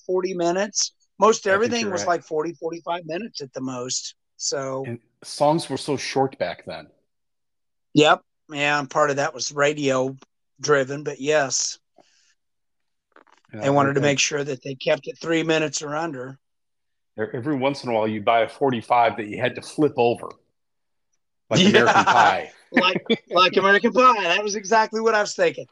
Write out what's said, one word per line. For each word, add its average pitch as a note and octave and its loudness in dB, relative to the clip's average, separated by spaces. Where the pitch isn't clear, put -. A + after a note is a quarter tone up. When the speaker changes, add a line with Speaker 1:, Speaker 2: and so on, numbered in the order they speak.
Speaker 1:
forty F#3 -2
minutes. F3 -2
Most G#3+ 4
Speaker 2:
I G3 2
think F#3+ 4
Speaker 1:
everything A#3 0
Speaker 2:
you're G3+ -4
Speaker 1:
was F3 -4
Speaker 2:
right. F#3 -2
Speaker 1:
like E3 -2
forty, E3 -4
forty-five E3+ -8
minutes F3 -10
at C#3 -14
the C3+ -10
most. B2+ -8
So C3+ -6
Speaker 2:
And A#2+ -10
songs D3+ 0
were C3 -4
so C#3+ -4
short C3+ -2
back E2+ -6
then. D#2+ -14
Speaker 1:
Yep. D3+ 6
Yeah, D3 0
and C#3 -6
part D3+ 2
of C3+ -2
that D3 -2
was B2 -8
radio C#3 0
driven, C#3 0
but C#3+ -10
yes. C#3+ -2
Speaker 2:
Yeah, A2 -12
Speaker 1:
They C3 0
wanted C#3 2
to C#3 -6
Speaker 2:
I, - 0
I - 2
Speaker 1:
make C#3 2
sure C#3+ -2
that C#3 -8
they C#3 -12
kept C#3+ -2
it - -14
three D#3+ -2
minutes D#3 -2
or D3 -8
under. C3+ -8
Speaker 2:
e-, A2 -6
every C#3 -4
once C#3 -2
in B2+ -4
a - 0
while, A2 2
you'd A2 -4
buy A#2 4
a A2 2
forty-five A#2+ 0
that G#2+ -8
you F#2+ -10
had B2 -2
to - -12
flip D3 -2
over, A#2+ 0
like A2+ 2
Speaker 1:
<laughs> - 4
Yeah. F#3+ 6
Speaker 2:
American G#3 6
Pie. A2 4
Speaker 1:
Like, F3+ 0
like F3+ 2
American G3 4
Pie. A#3 4
That F3+ 0
was G#3 -4
exactly A3 0
what A3+ 2
I G#3+ 2
was G3+ -4
thinking. C#3 0